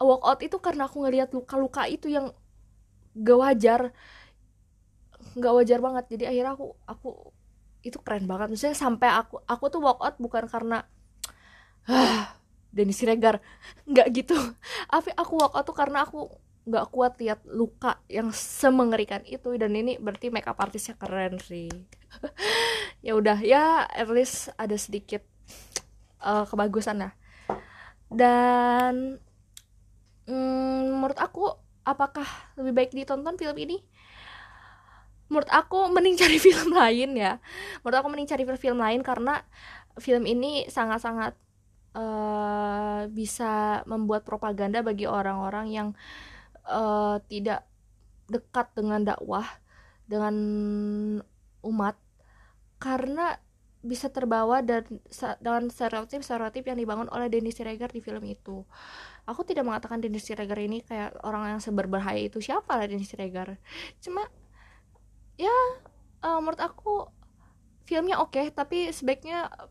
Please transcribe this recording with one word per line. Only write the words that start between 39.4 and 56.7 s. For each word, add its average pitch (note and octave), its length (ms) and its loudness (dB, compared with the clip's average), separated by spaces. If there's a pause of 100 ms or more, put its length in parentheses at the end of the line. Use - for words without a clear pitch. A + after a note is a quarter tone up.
film A#3+ 300 2
ini C4 400 -2
sangat-sangat, A3+ 640 -4 (640)
eh, G#3 1040 -4 (100)
bisa G#3+ 720 -4
membuat G#3+ 400 -2
propaganda G#3 560 -2
bagi G#3 240 -2
orang-orang G3 640 -4
yang, G#3+ 200 -4 (760)
eh, G#3 520 0 (120)
tidak G#3 380 -4 (640)
dekat - 420 -4
dengan G#3+ 300 0
dakwah, G#3 420 -4 (640)
dengan G#3+ 280 -2 (1300)
umat, G#3 320 0 (840)
karena C#4 580 -2 (460)
bisa B3 240 -6
terbawa A#3+ 560 2
dan A#3 240 0 (240)
sa-, A3 320 -8
dengan A#3 240 0
stereotip-stereotip A#3 960 -6
yang B3+ 160 -6